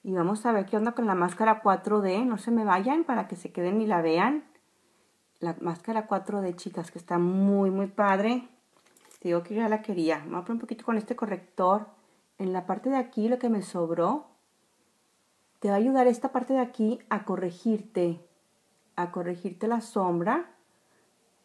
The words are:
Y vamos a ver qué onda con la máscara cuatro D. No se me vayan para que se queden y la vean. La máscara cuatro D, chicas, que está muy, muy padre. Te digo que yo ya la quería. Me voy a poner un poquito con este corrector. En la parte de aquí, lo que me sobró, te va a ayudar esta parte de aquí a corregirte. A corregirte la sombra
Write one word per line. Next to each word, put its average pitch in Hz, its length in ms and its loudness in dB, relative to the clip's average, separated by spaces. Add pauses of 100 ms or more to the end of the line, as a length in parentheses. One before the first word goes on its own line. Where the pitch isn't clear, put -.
Y 190 100 -4
vamos 185 340 0
a 233 60 2
ver 196 120 2
qué 214 140 -2
onda 226 140 0
con 233 140 -2
la 190 80 2
máscara 214 460 2
cuatro 208 400 2
D. 196 240 0
No 226 140 0
se 233 120 -6
me 226 140 2
vayan 220 400 2
para 208 240 -2
que 180 80 -8
se - 160 -14
queden 185 300 0
y 214 40 0
la 180 140 2
vean. 190 440 2 (960)
La 170 200 -4
máscara 214 460 -6
cuatro 202 340 -4
D, 180 160 -4
chicas, 175 340 -10
que - 80 -16
está 175 200 -2
muy, 196 520 4
muy 196 160 0
padre. 208 600 0 (720)
Te 175 80 -4
digo 170 140 2
que 208 120 -10
yo 220 60 0
ya 220 80 0
la 214 140 0
quería. 160 380 0
Me 160 100 -12
voy 175 100 -6
a 175 40 -12
poner 233 120 -4
un 226 40 -4
poquito - 260 -10
con 226 100 0
este 214 200 -4
corrector. 196 720 0 (500)
En 185 160 -2
la 180 100 -4
parte 208 240 -4
de 269 80 0
aquí, 240 320 -2
lo 247 100 2
que 247 120 0
me 208 100 2
sobró, 175 680 -2 (1300)
te 208 80 -2
va 202 60 2
a 196 40 4
ayudar 254 280 4
esta 240 260 2
parte 254 220 0
de 262 60 4
aquí 240 380 -2 (120)
a 202 160 -4
corregirte. 180 1000 -2 (680)
A 170 140 -4
corregirte 175 580 -6
la 233 140 -2
sombra 190 680 0 (960)